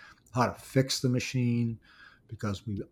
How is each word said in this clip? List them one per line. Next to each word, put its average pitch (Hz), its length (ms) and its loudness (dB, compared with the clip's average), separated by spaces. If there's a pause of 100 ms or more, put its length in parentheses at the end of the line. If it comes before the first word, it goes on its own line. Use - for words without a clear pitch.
(340)
how 120 140 4
to 90 120 -2
fix - 400 2
the 135 80 0
machine, 120 720 0 (500)
because 104 380 -6
we 104 260 -4